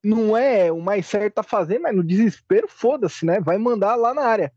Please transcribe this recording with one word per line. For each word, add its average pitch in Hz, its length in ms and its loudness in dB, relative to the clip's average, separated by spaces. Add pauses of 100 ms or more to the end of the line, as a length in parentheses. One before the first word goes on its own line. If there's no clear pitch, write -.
Não 220 320 2
é 226 340 2
o 165 100 -4
mais 190 260 -2
certo 208 320 -2
a 214 40 -4
fazer, 202 360 -2
mas 302 160 -4
no 180 100 2
desespero, 196 640 0
foda-se, 233 560 -2
né? 175 160 2
Vai 170 180 0
mandar 226 380 0
lá 233 180 0
na 294 80 -2
área. 214 340 0